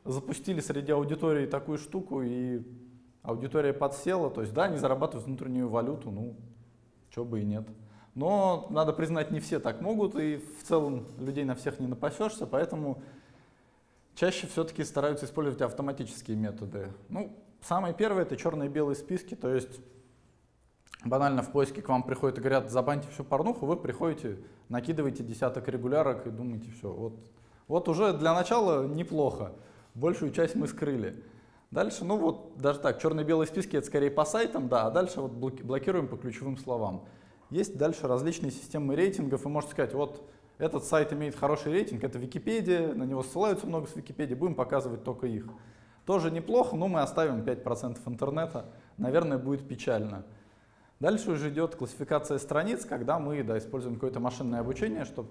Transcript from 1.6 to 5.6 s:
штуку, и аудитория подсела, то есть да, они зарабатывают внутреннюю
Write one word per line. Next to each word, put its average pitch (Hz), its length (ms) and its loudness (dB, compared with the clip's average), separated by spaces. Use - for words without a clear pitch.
штуку, 147 460 -4
и 123 400 -2
аудитория 135 520 0
подсела, 143 580 0
то 117 100 -4
есть 104 120 -4
да, 151 100 4
они 175 140 0
зарабатывают 131 500 0
внутреннюю 127 420 -2